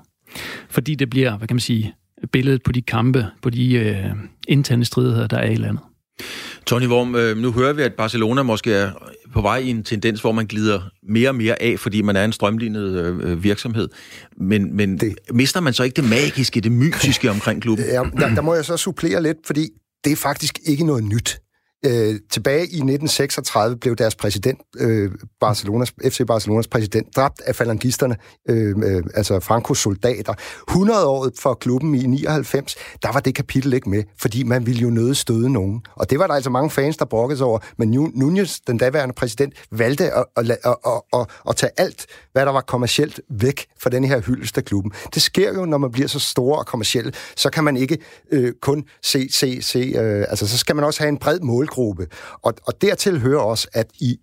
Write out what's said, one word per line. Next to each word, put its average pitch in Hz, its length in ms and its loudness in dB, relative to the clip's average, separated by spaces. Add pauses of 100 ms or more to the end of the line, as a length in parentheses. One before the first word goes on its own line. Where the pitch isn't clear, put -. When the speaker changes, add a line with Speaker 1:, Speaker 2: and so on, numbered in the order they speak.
(680)
Speaker 1:
Fordi 147 260 -2
det 135 160 -2
bliver, 127 280 2
hvad 110 100 -6
kan 120 60 0
man 123 60 2
sige, 110 340 -2 (380)
billedet 131 300 2
på 127 100 0
de 120 100 0
kampe, 120 440 2 (160)
på 127 80 0
de, 123 240 2
øh, 104 360 0 (380)
interne 120 360 2
stridigheder, 117 420 0
der 110 120 0
er 113 120 0
i 113 60 2
landet. 107 260 -2 (840)
Speaker 2:
Tony 123 200 2
Worm, 123 280 2
øh, 113 220 2
nu 117 160 0
hører 127 200 2
vi, 151 100 -2
at 117 120 0
Barcelona 113 480 0
måske 113 320 0
er 98 160 0 (420)
på - 80 2
vej 104 160 2
i 131 140 -2
en 113 140 -2
tendens, 107 360 -2
hvor 113 120 2
man 110 140 0
glider 107 340 0 (280)
mere 117 200 4
og 135 60 0
mere 113 280 0
af, 113 160 0
fordi 104 240 -2
man 101 140 2
er 95 80 2
en 110 80 0
strømlignet, 107 680 -2
øh, 87 420 -2
virksomhed. 104 460 0 (480)
Men, 98 400 0
men 98 220 0
Speaker 3:
Det - 160 0 (180)
Speaker 2:
mister 131 280 2
man 147 120 2
så 123 100 0
ikke 131 200 0
det 117 80 4
magiske, 131 500 2
det 113 120 2
mytiske 127 580 2
omkring 104 320 -2
klubben? 113 240 0
Speaker 3:
Ja, 127 160 2 (160)
der, 117 160 2
der 147 80 2
må 160 120 2
jeg 160 100 2
så 170 120 -4
supplere 175 460 -2
lidt, 165 140 0 (100)
fordi 156 220 -2 (360)
det 147 80 2
er 156 40 0
faktisk 143 500 -4
ikke 151 180 2
noget 135 200 2
nyt. 110 340 -2 (480)
Øh, 113 280 2 (160)
tilbage 143 360 0
i 175 140 -6
nitten 139 280 0
seksogtredive 120 680 0
blev 117 200 0
deres 113 180 2
præsident, 107 440 -2 (220)
øh, 110 300 2 (300)
Barcelonas, 110 520 0 (180)
F - 20 0
C 123 140 0
Barcelonas 110 420 0
præsident, 110 480 -2
dræbt 135 240 0
af - 140 -2
falangisterne, 117 640 0 (320)
øh, 110 260 2 (100)
øh, 95 180 2 (120)
altså 101 260 2
Francos 117 380 0
soldater. 107 560 -2 (340)
Hundrede-året 160 720 2
for 131 140 2
klubben 131 400 0
i 131 120 2
nioghalvfems, 139 680 -2 (260)
der 107 100 -4
var 143 80 0
det 131 140 0
kapitel 135 380 -2
ikke 120 180 0
med, 104 120 0 (180)
fordi 120 220 -2
man 120 240 0
ville 120 140 0
jo 120 100 2
nødig 117 260 2
støde 123 360 0
nogen. 104 280 -2 (140)
Og - 160 -2
det 135 80 2
var 190 80 2
der 156 80 0
altså 135 160 -2
mange 135 200 0
fans, 143 260 0
der - 80 -2
brokkede 127 320 0
sig 131 100 0
over. 113 120 2 (200)
Men 110 120 2
Nu-, 139 240 2
Núñez, 160 520 0
den 120 120 0
daværende 131 360 0
præsident, 139 400 -2 (160)
valgte 120 340 0
at, 127 200 2 (120)
at 117 80 2
la-, 117 260 0
at, 120 60 2 (100)
at, 123 340 0
at, 117 60 -2 (220)
at 117 80 0
tage - 200 0
alt, - 300 -2 (260)
hvad 135 140 2
der 139 60 2
var 135 80 0
kommercielt, 123 600 -2 (100)
væk 127 360 -2 (120)
fra - 120 -2
den 127 140 2
her 131 160 2
hyldest 120 380 -4
af 131 60 0
klubben. 101 280 -2 (220)
Det - 80 2
sker 190 320 2
jo, 185 120 -4
når 151 120 2
man 139 120 0
bliver 131 180 -2
så 143 100 -4
stor 139 400 0
og - 80 -4
kommerciel, 113 480 -2 (220)
så - 140 2
kan 160 140 0
man 147 120 2
ikke, 135 220 0 (340)
øh, 123 280 2
kun 143 240 0 (180)
se, 135 280 0
se, 127 320 0
se, - 160 -2
øh, 110 500 0
altså, 104 200 -2
så 120 100 -2
skal 147 180 0
man 147 80 0
også 151 180 -2
have 151 60 2
en 147 100 0
bred 170 220 -2
målgruppe. 135 320 0 (680)
Og, 113 120 2 (120)
og - 160 -6
dertil 190 380 2
hører 135 200 2
også, 110 320 -2
at 110 140 0 (140)
i, 123 220 0